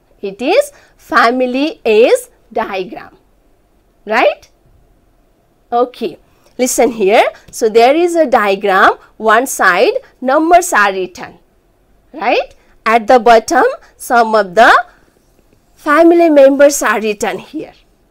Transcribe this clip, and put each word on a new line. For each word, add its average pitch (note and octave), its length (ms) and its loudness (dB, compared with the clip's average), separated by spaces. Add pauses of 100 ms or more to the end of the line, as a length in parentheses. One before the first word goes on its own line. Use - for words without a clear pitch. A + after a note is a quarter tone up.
(200)
It G3 220 -12
is G#4+ 320 -2 (240)
family B3+ 880 -4
age B3+ 420 2 (240)
diagram, G3+ 680 -10 (880)
right? C#4 440 -2 (1200)
Okay, B3 460 -4 (400)
listen B3 340 0
here. A3+ 320 2 (280)
So A3+ 180 -2
there A#3 260 4
is E4+ 200 -2
a D#4+ 100 2
diagram, G#3 720 0 (220)
one A3 280 0
side A3+ 480 0 (280)
numbers D#4+ 520 0
are G3+ 180 0
written, F#3 460 -12 (760)
right? C#4 420 -4 (280)
At A3+ 220 0
the B3+ 140 4
bottom, A#3 460 2 (300)
some A#3 380 -2
of G3+ 220 -2
the C4 160 4 (1040)
family E4+ 540 2
members C#4+ 520 4
are G#3+ 180 -2
written G#3 380 -6
here, - 360 -16 (380)